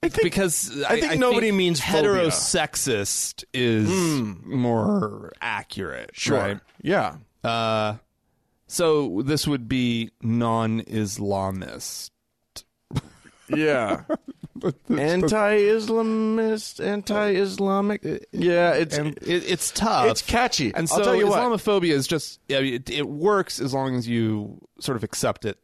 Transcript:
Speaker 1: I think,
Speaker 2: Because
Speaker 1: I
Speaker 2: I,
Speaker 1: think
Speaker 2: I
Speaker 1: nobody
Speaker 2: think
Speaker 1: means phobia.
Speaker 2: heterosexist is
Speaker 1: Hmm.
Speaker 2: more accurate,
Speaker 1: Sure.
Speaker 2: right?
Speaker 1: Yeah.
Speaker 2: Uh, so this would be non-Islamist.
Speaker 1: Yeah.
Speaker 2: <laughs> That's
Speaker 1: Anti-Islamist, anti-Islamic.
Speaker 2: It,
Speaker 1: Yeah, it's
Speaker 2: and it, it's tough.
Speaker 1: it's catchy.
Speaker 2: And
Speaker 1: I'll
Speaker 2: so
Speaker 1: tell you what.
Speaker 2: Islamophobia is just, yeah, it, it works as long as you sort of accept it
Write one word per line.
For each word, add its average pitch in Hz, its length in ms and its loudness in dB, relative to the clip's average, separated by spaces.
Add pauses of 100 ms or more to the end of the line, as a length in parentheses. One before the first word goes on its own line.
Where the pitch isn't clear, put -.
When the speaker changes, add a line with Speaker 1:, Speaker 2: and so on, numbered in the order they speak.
Speaker 1:
I 339 80 -2
think, 440 140 0
Speaker 2:
Because 170 600 0
Speaker 1:
I 135 100 2
Speaker 2:
I, - 80 4
Speaker 1:
think 302 100 2
Speaker 2:
I - 40 2
Speaker 1:
nobody 247 320 4
Speaker 2:
think 208 100 4
Speaker 1:
means 175 240 2
phobia. 156 220 2
Speaker 2:
heterosexist - 1400 0 (100)
is 117 360 4
Speaker 1:
Hmm. 156 440 0 (120)
Speaker 2:
more 117 960 0
accurate, 92 720 -8
Speaker 1:
Sure. - 240 0
Speaker 2:
right? 101 220 -2 (220)
Speaker 1:
Yeah. 139 360 0 (260)
Speaker 2:
Uh, 110 520 0 (720)
so 147 580 2
this 143 220 0
would 135 200 -2
be 117 440 0 (100)
non-Islamist. 107 1900 -2 (1400)
Speaker 1:
Yeah. - 580 0
Speaker 2:
<laughs> - 480 -8
That's - 200 -4 (140)
Speaker 1:
Anti-Islamist, 214 2000 0
anti-Islamic. 202 1160 0
Speaker 2:
It, - 280 -6
Speaker 1:
Yeah, 175 420 4
it's 147 240 0
Speaker 2:
and 151 200 -2
it, 175 320 -2
it's - 220 -2
tough. 180 400 2
Speaker 1:
it's - 100 -2
catchy. 233 460 0
Speaker 2:
And 160 240 -2
Speaker 1:
I'll 165 60 2
Speaker 2:
so 208 60 2
Speaker 1:
tell 233 120 4
you 202 120 4
what. 202 120 2
Speaker 2:
Islamophobia 208 520 0
is 139 160 0
just, - 400 -4
yeah, 139 120 0
it, 131 300 -2
it 143 180 -2
works 180 520 0
as 131 140 -4
long 135 220 -2
as 120 120 -4
you 107 520 -2 (200)
sort 135 180 -4
of 104 60 -6
accept - 420 -4
it 101 180 -4